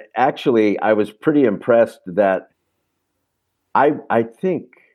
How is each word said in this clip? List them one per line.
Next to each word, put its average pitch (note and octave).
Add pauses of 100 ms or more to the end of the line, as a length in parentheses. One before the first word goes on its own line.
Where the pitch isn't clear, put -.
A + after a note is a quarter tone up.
(160)
actually, A#2+
I G#2+
was G#2
pretty D3
impressed A2+
that F#2+ (1200)
I, C#3 (160)
I A2+
think, D#3+ (280)